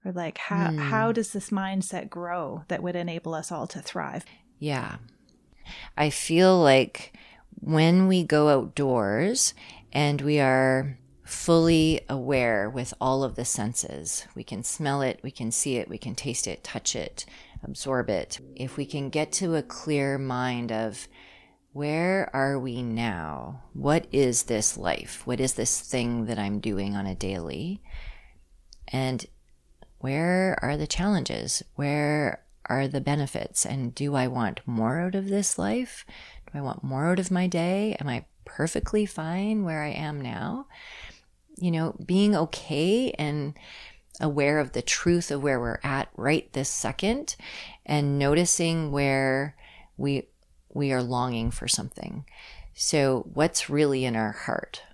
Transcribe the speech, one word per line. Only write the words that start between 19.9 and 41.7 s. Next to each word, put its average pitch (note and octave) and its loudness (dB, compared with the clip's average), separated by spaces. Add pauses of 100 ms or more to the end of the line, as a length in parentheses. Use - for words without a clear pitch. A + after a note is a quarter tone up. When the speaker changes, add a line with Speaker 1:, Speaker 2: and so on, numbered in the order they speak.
Speaker 2:
mind B2+ -2
of, A2 -4 (680)
"Where D#3+ 0
are C3+ 2
we B2 -4
now? G2 -4 (120)
What D3 0
is B2+ 4
this - 0
life? - -4
What B2 -2
is C3 0
this - 0
thing A#2+ -2
that G#2+ -4
I'm G#2 -2
doing G2+ -2
on G2 -4
a F#2+ -4
daily?" F#2+ -6 (1040)
and C3 -4 (760)
where F3 0
are C#3+ 0
the D3+ -2
challenges? E3+ 0 (140)
Where D3 0 (220)
are C3+ 0
the C#3 -2
benefits? - -2
And B2 -4
do C#3+ -2
I B2+ 2
want A#2+ -2
more A#2 0
out F#3 -2
of G3 -2
this G3 0
life? A3 -2 (460)
Do D3+ -8
I C#3+ -4
want C3+ -6
more C3+ -2
out F3+ 4
of F#3 -2
my F#3 2
day? F#3 0
Am C#3+ -4
I A#2+ -4 (180)
perfectly - 0
fine G3 -2
where D#3 -2
I D3+ -4
am D3+ -4
now? C#3 -6 (880)
You F3+ 0